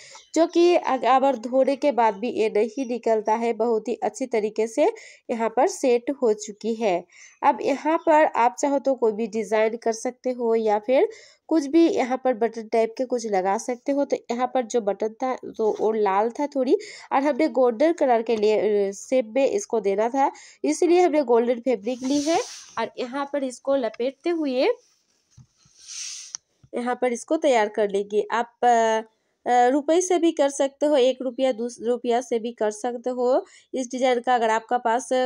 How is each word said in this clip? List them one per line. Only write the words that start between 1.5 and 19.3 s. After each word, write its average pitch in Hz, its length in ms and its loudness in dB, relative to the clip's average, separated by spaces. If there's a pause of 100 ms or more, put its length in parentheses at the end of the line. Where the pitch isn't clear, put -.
के 285 160 0
बाद 220 220 2
भी 214 160 -6
ये 214 200 0
नहीं 226 360 -2
निकलता 220 480 0
है, 233 180 -2
बहुत 220 360 -2
ही 226 140 -4
अच्छी 233 240 -4
तरीके 220 400 -2
से 302 260 0 (380)
यहाँ 226 180 -2
पर 247 200 2
सेट 247 420 0 (120)
हो 220 140 2
चुकी 214 380 -8
है। 196 300 -2 (380)
अब 269 200 2
यहाँ 277 340 -2 (100)
पर 311 200 6
आप 240 340 0
चाहो 277 180 0
तो 269 160 0
कोई 233 180 0
भी 220 160 -4
डिज़ाइन 214 480 -2
कर 226 160 -4
सकते 247 400 -6
हो 233 220 -2
या 214 240 2
फिर 269 300 2 (400)
कुछ 302 180 2
भी 330 220 6
यहाँ 254 360 0
पर 254 100 2
बटन 220 340 -4
टाइप 226 300 0
के 262 60 0
कुछ 240 220 -4
लगा 196 320 0
सकते 247 340 -6
हो। 277 120 0
तो 254 120 -2 (140)
यहाँ 240 160 -2
पर 254 200 -2
जो 240 140 -2
बटन 208 340 -4
था 262 200 -4 (140)
तो 214 220 -2 (100)
वो 214 120 2
लाल 214 380 0
था 294 160 -4
थोड़ी 277 300 0 (360)
और 269 100 2
हमने 294 280 2
गोल्डन 254 420 2
कलर 254 300 2
के 226 140 0
लिए, 208 520 2
अ, 196 40 -6
शेप 226 440 -2